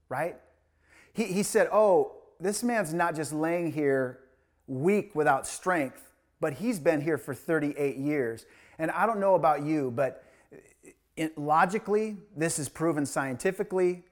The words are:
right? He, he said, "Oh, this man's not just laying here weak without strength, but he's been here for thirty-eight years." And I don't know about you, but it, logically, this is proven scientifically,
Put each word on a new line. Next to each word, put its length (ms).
right? 260
He, 100
he 200
said, 280
"Oh, 460
this 200
man's 320
not 220
just 160
laying 400
here 480
weak 480
without 320
strength, 640
but 120
he's 240
been 220
here 180
for 160
thirty-eight 640
years." 500
And 140
I 140
don't 160
know 140
about 280
you, 280
but 340
it, 220
logically, 800
this 220
is 120
proven 360
scientifically, 1080